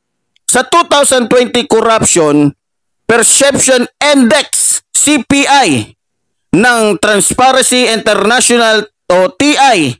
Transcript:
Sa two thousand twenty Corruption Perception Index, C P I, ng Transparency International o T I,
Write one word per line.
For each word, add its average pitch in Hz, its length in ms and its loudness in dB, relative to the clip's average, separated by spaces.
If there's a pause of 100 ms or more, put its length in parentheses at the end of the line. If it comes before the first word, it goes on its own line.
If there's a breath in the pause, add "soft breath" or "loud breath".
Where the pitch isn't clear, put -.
(460)
Sa 262 200 0
two - 200 0
thousand 277 440 0
twenty 247 360 0
Corruption 185 840 0 (560)
Perception 254 800 0 (140)
Index, 277 800 0 (100)
C 285 320 -2
P 277 240 -2
I, 185 480 0 (600)
ng 220 420 0
Transparency 247 920 0
International 220 880 0 (320)
o 185 160 2
T 269 260 -2
I, 190 460 2